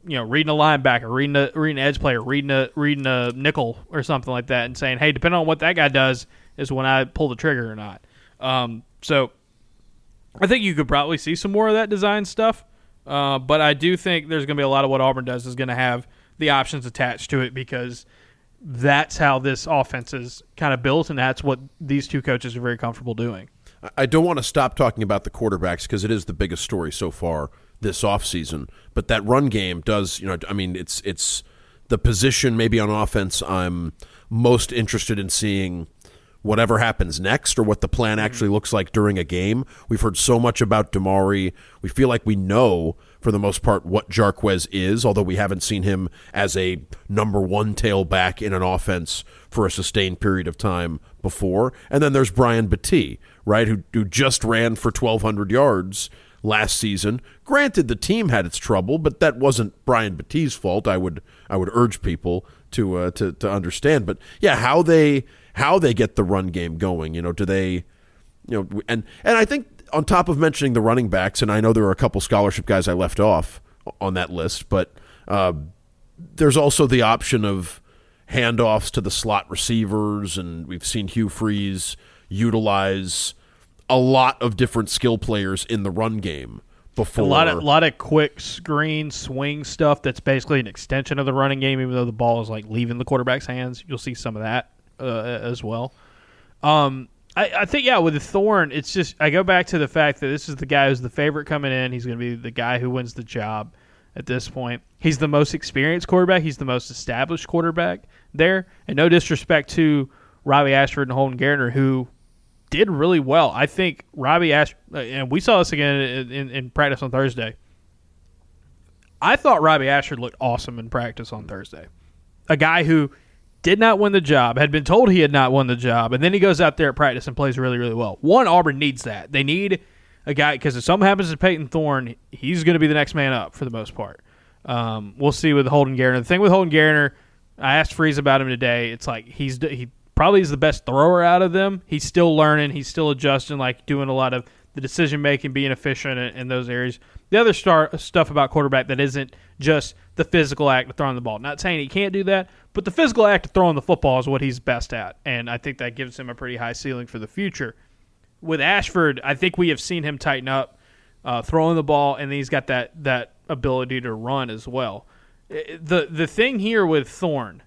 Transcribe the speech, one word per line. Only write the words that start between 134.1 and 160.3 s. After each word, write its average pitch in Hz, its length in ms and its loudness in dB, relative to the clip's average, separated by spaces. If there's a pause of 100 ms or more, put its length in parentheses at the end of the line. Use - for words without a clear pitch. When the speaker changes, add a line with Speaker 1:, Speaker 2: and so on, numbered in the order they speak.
Speaker 1:
Um, 110 500 -4
we'll 139 160 2
see 151 220 2
with 139 120 4
Holden 135 300 4
Geriner. 127 220 2
The 120 60 -2
thing 180 180 2
with 196 100 6
Holden 185 180 4
Geriner, 151 420 4 (440)
I 135 200 0
asked 156 180 0
Freeze 156 240 2
about 139 240 4
him 131 60 -4
today. 120 420 -2
It's 113 160 -12
like 117 200 -8
he's 135 300 -6
d-, 143 180 -4
he 123 140 -10 (260)
probably 190 260 6
is 160 100 0
the 143 60 -2
best - 280 2
thrower 165 380 4
out 175 200 6
of 180 100 2
them. 190 340 0
He's 151 180 -4
still 170 320 4
learning. 151 360 4
He's 139 160 -8
still 156 220 0
adjusting, 139 460 0
like, 127 300 -4
doing 139 220 -2
a 131 40 -2
lot 131 220 0
of 120 100 -6 (300)
the 143 60 -10
decision-making, 143 720 -2
being 139 180 -2
efficient 131 480 -4
in, 123 180 -8
in 127 120 -10
those 127 200 -4
areas. 123 300 -4 (320)
The 208 80 4
other 226 140 6
star-, 156 440 2
stuff - 340 0
about 143 200 2
quarterback 139 380 0
that 131 100 -2
isn't 135 380 -4 (240)
just 147 340 0 (220)
the 165 80 0
physical 143 460 2
act 127 200 2
of - 60 -16
throwing 135 180 -2
the 123 60 -8
ball. 110 180 -8
Not 143 220 -10
saying 175 180 -2
he 143 80 -6
can't 196 260 -4
do 196 120 -2
that, 190 260 0 (220)
but 202 120 -4
the 196 60 -4
physical 233 360 4
act 202 200 4
of - 60 -14
throwing 175 240 4
the 135 60 -4
football 139 360 2
is 127 80 -2
what 135 140 0
he's 131 180 -4
best 120 340 -4
at, 104 320 -10
and 120 240 -6
I 120 80 -6
think 131 220 -10
that 123 160 -8
gives 123 240 -12
him 127 100 -12
a 120 60 -12
pretty 123 220 -12
high 117 160 -8
ceiling 123 340 -8
for 113 140 -14
the 107 80 -12
future. 170 480 -8 (640)
With 160 200 -2
Ashford, 165 600 2
I 143 120 -2
think 180 220 0
we 175 120 2
have 147 120 -2
seen 170 220 -8
him 147 160 -8
tighten 135 300 -4